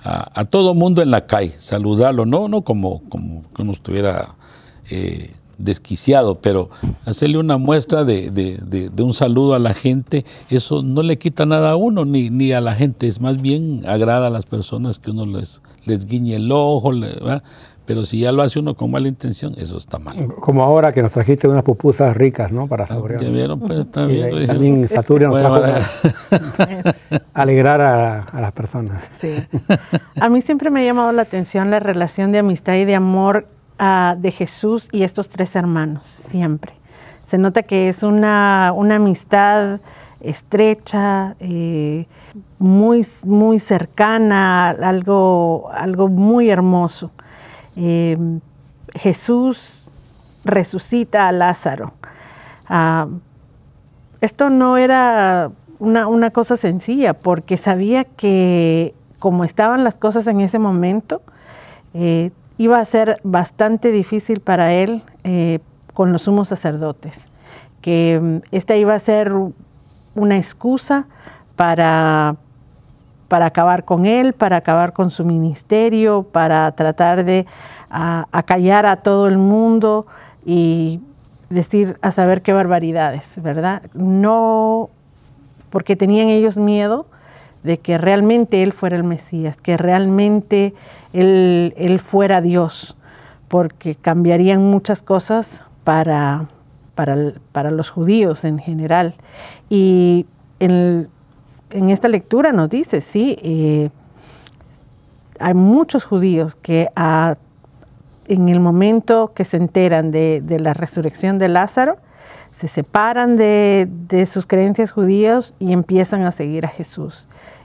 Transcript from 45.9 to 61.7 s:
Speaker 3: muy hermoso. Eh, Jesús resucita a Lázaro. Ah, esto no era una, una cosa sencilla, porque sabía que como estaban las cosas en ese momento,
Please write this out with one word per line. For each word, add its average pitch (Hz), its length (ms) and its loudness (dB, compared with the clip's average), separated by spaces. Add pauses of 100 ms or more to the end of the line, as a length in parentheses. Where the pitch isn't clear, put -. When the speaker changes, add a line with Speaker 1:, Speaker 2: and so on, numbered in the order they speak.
Speaker 3:
muy 220 400 2
hermoso. 180 640 0 (680)
Eh, 170 380 0 (800)
Jesús - 960 -4 (520)
resucita 196 840 0
a 185 40 2
Lázaro. 175 600 -2 (760)
Ah, 165 400 0 (1120)
esto 277 280 0
no 254 280 2
era 226 720 2 (280)
una, 220 280 0
una 226 240 2
cosa 233 260 0
sencilla, 208 560 -2
porque 175 440 -2
sabía 202 480 0
que 175 880 0 (260)
como 180 240 0
estaban 226 400 0
las 233 120 -2
cosas 214 320 -2
en 208 140 0
ese 196 180 0
momento, 196 640 -2 (720)